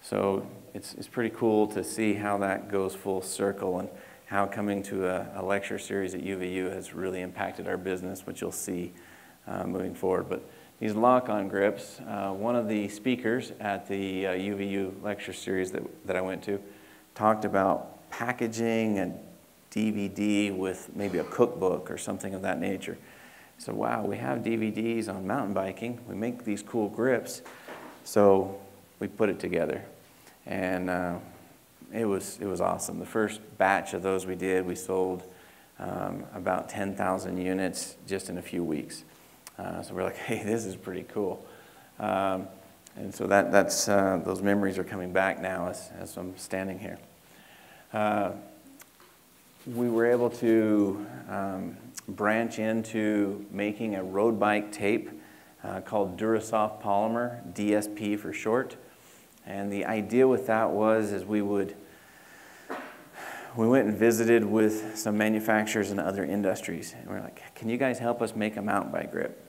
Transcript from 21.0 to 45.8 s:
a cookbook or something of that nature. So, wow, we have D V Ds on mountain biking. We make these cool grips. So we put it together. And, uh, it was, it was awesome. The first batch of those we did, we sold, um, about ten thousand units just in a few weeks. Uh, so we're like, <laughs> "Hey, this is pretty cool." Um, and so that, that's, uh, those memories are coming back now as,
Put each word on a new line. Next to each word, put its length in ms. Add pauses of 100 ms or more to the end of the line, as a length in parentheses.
a 40
cookbook 680
or 80
something 360
of 80
that 180
nature. 380 (600)
So, 160
wow, 300
we 140
have 260
D 140
V 120
Ds 380
on 180
mountain 280
biking. 460 (100)
We 60
make 280
these 180
cool 280
grips. 520 (640)
So 560 (400)
we 80
put 220
it 100
together. 440 (600)
And, 440
uh, 300 (720)
it 100
was, 380
it 60
was 120
awesome. 400
The 60
first 340 (180)
batch 360
of 100
those 220
we 100
did, 300
we 100
sold, 480 (560)
um, 540
about 340
ten 280
thousand 420
units 580 (120)
just 220
in 80
a 40
few 200
weeks. 440 (520)
Uh, 240
so 120
we're 100
like, 140
<laughs> 100
"Hey, 160
this 220
is 100
pretty 280
cool." 420 (520)
Um, 520 (480)
and 180
so 120
that, 260
that's, 340
uh, 380
those 160
memories 360
are 60
coming 300
back 280
now 280
as, 280